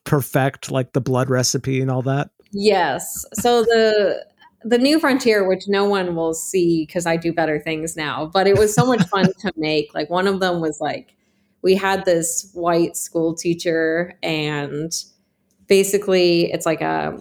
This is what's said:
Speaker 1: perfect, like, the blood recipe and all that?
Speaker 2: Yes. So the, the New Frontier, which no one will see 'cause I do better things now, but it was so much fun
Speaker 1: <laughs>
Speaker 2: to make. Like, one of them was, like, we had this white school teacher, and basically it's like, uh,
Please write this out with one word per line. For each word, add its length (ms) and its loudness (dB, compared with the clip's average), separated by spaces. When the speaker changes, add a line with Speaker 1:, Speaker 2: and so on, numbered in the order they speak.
Speaker 1:
perfect, 640 0
like, 220 -4
the 80 0
blood 280 0
recipe 520 -2
and 100 -2
all 120 -2
that? 260 -2
Speaker 2:
Yes. 800 0
So 300 2
the, 640 2
the 140 2
New 220 4
Frontier, 480 2
which 200 0
no 180 2
one 300 0
will 180 -2
see 580 0
'cause 140 -2
I 120 2
do 160 -2
better 260 0
things 380 -6
now, 360 -6
but 140 4
it 100 4
was 160 4
so 120 4
much 240 2
fun 240 2
Speaker 1:
<laughs> 80 -14
Speaker 2:
to 160 -4
make. 360 -2
Like, 160 -4
one 180 0
of 120 0
them 220 0
was, 200 -4
like, 340 -8
we 140 4
had 300 -2
this 480 -2
white 440 0
school 380 -2
teacher, 880 -2
and 680 -4
basically 840 2
it's 140 -4
like, 160 -2
uh, 400 -2